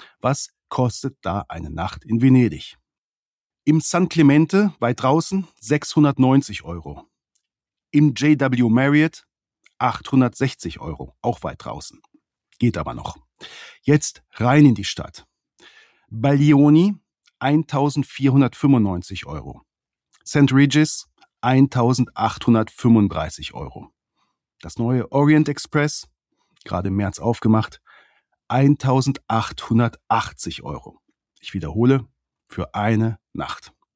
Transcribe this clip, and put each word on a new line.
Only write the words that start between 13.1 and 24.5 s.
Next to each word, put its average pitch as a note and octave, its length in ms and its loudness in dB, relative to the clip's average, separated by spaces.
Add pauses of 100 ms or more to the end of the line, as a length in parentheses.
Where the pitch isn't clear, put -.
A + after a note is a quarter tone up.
Jetzt - 500 -2
rein C#3+ 340 4
in A#2+ 80 6
die G2 100 -6
Stadt. - 440 -12 (800)
Baglioni, D3 880 4 (420)
eintausendvierhundertfünfundneunzig C3+ 1900 0
Euro. - 360 -14 (640)
St. C#3+ 280 2
Regis, D3 560 2 (320)
eintausendachthundertfünfunddreißig A#2 2250 0
Euro. - 380 -16 (680)